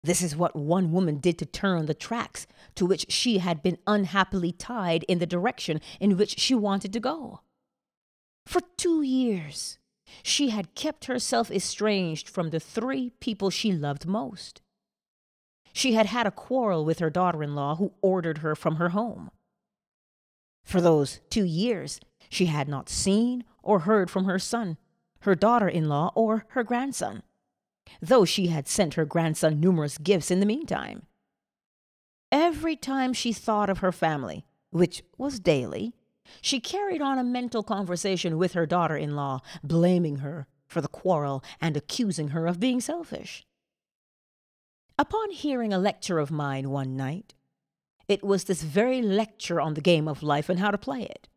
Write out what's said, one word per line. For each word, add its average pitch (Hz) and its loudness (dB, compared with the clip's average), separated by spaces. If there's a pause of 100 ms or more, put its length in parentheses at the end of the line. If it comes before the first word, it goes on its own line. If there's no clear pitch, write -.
This 180 0
is 151 -2
what 170 0
one 160 2
woman 170 2
did 170 0
to 147 -6
turn 175 -2
the 147 -2
tracks - -8 (300)
to 175 2
which 185 0
she 226 2
had 175 -2
been 175 0
unhappily 190 0
tied 180 -2
in 180 2
the 170 0
direction 175 -2 (180)
in 196 4
which 202 0
she - 2
wanted 196 0
to 226 -4
go. 285 -8 (1040)
For - 0 (160)
two 330 0
years, 240 -2 (440)
she 277 0
had 214 -4
kept - -6
herself 240 0
estranged 190 -2
from 165 -4
the 160 -2
three 254 -4
people 196 -2
she 208 0
loved 147 -4
most. 214 -6 (1120)
She 254 2
had 220 6
had 226 2
a - 4
quarrel 214 0
with 160 2
her 160 2
daughter-in-law, 151 0
who 196 0
ordered 170 2
her 156 0
from 160 0
her 170 2
home. 208 -4 (1300)
For - 0
those 156 4 (100)
two 214 2
years, 175 -2 (320)
she 180 2
had 147 -2
not 143 -6
seen 240 0 (180)
or 196 4
heard 190 4
from 190 0
her 190 0
son, 202 -4 (420)
her 196 4
daughter-in-law, 170 2
or 220 2
her 254 -2
grandson, 240 -4 (760)
though 208 6
she 180 0
had 160 0
sent 170 0
her 160 2
grandson 156 2
numerous 160 2
gifts 170 0
in 185 2
the 202 4
meantime. 226 -4 (1300)
Every 311 2
time 262 -2
she 233 -2
thought 208 0
of 185 -2
her 185 0
family, 143 -4 (240)
which - 0 (160)
was 269 -6
daily, 156 0 (460)
she - -2
carried 370 -4
on 269 0
a 254 0
mental 247 -4
conversation 185 -2
with 175 0
her 170 2
daughter-in-law, 147 -2 (220)
blaming 165 4
her 143 -8 (180)
for - -4
the 143 -6
quarrel 143 0 (160)
and 156 0
accusing 170 -4
her 160 -2
of 175 -2
being 247 0
selfish. - -10 (1500)
Upon 403 0
hearing 254 -2
a 190 2
lecture 190 0
of 143 0
mine 139 -4
one 135 -4
night, 135 -8 (720)
it 196 2
was 196 2
this 185 -2
very 220 2
lecture 202 0
on 156 -2
the 151 -4
game 156 4
of 147 -6
life 147 0
and 180 0
how 202 0
to 208 -2
play 262 -8
it. - -14